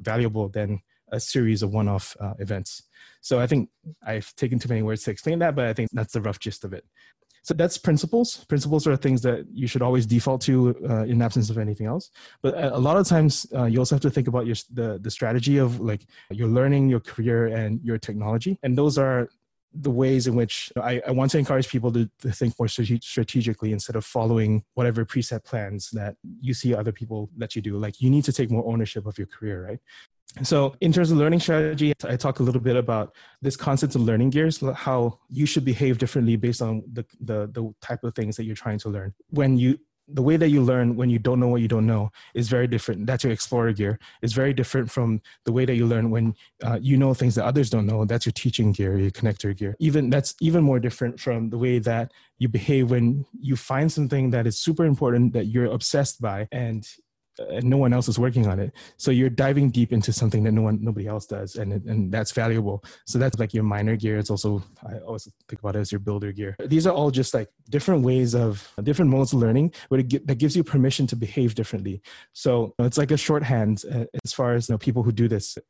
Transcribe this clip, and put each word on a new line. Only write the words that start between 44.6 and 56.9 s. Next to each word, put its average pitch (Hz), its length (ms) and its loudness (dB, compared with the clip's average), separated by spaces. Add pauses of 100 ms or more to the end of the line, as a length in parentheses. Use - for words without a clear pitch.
from 113 300 0 (240)
the 117 80 0
way 127 140 2
that 127 80 0
you 117 120 2
learn 113 240 2
when, 113 240 0 (300)
uh, 113 160 0
you 135 160 2
know 135 160 4
things 123 220 2
that 110 100 0
others 127 240 2
don't 110 160 0
know. 107 220 0
That's 117 180 -2
your 113 80 0
teaching 113 400 0
gear, 98 240 0
your 98 140 2
connector 101 440 -2
gear. 101 260 -6
Even, 151 280 2
that's 135 320 0
even 165 240 4
more 135 160 4
different 117 400 -4
from 113 300 -2
the 117 80 -6
way 123 220 2
that 117 300 -2 (280)
you 123 100 2
behave 123 420 2
when 123 360 2 (120)
you 139 160 -2
find 139 380 0
something 135 380 0
that 117 160 0
is 110 120 -2
super 165 280 2
important 123 480 4
that 107 140 0
you're 120 180 0
obsessed 123 560 -2
by 104 280 -4
and, 117 380 -6 (520)